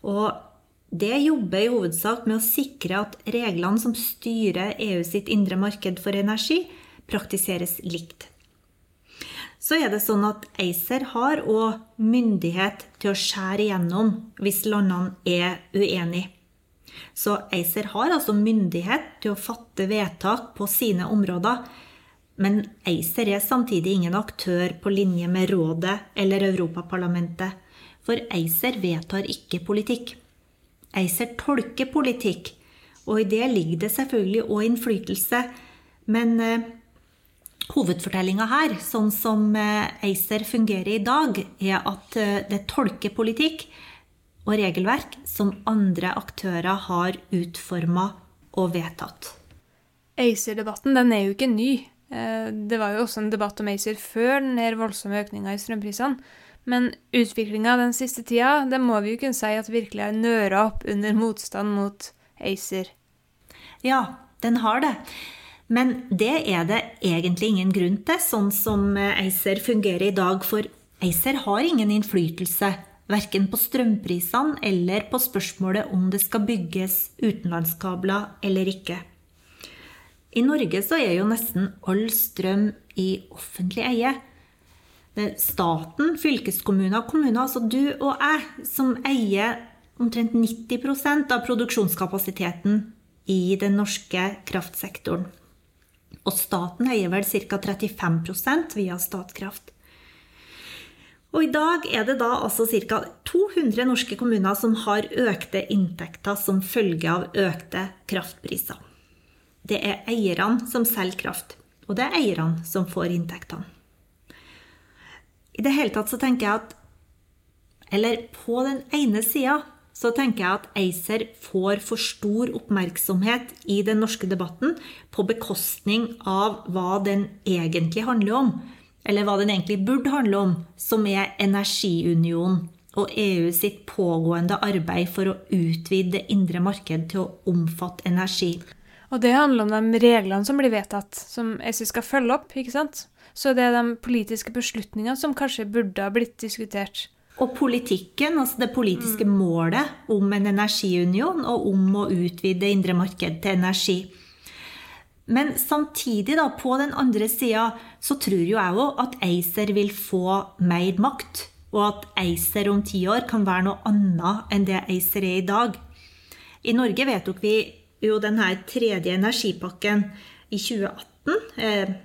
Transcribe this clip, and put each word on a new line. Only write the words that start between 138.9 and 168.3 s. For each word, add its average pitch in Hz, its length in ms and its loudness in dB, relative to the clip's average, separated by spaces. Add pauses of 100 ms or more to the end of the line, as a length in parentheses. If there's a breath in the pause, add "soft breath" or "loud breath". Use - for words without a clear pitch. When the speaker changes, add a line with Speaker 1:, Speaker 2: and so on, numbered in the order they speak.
Speaker 2:
Og 254 140 -2
det 240 100 6
handler 269 300 6
om 220 260 2
de 226 80 4
reglene 208 480 6
som 277 140 0
blir 262 100 6
vedtatt, 202 460 -4
som 226 480 -6
S 226 180 -4
U 220 60 -6
skal 233 180 -4
følge 254 320 2
opp, - 160 -20
ikke 254 160 -6
sant? 294 380 -4 (260 soft breath)
Så 269 200 2
det 247 100 6
er 240 80 6
de 233 240 2
politiske 226 560 -2
beslutningene 233 640 -4
som 277 180 -2
kanskje 240 360 -2
burde 202 320 0
ha 196 80 -2
blitt 233 320 0
diskutert. 208 640 -8 (300)
Speaker 1:
Og 254 160 0
politikken, 247 800 0
altså 262 240 0
det 240 160 0
politiske 220 500 0
Speaker 2:
Mm. 202 140 4
Speaker 1:
målet 175 500 2 (220)
om 196 220 2
en 202 140 2
energiunion 202 1000 2
og - 240 0
om 190 240 4
å 202 160 0
utvide 180 480 0
det 202 160 2
indre 185 200 2
marked 175 460 -2
til 196 120 -2
energi. 185 580 0 (1200 loud breath)
Men 269 260 2
samtidig 269 800 0
da, 311 140 4
på 254 300 -2
den 285 140 0
andre 220 360 2
siden, 226 500 0 (220 loud breath)
så 277 180 -2
tror 190 240 2
jo 185 160 2
jeg 185 160 2
også 269 240 2
at 254 240 -4
ACER 180 500 0
vil 202 180 2
få 190 680 -2
mer 180 400 2
makt, - 500 -2 (240)
og 208 140 2
at 208 200 -4 (100)
ACER 185 540 0
om 202 120 4
ti 190 240 -2
år 240 220 2
kan 220 160 2
være 185 200 2
noe 196 220 0
annet 196 640 2
enn 202 140 2
det 190 240 0
ACER 185 340 0
er 185 160 0
i 185 80 -2
dag. 214 320 0 (880 loud breath)
I 240 80 0
Norge 240 340 2
vedtok 190 340 -2
vi 214 320 2 (300)
jo 214 160 2
den 214 200 0